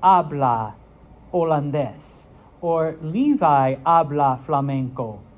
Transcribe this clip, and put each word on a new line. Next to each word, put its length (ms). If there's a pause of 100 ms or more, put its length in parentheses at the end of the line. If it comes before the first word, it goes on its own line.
habla 720 (580)
holandés, 960 (320)
or 420
Levi 800
habla 640
flamenco, 720 (200)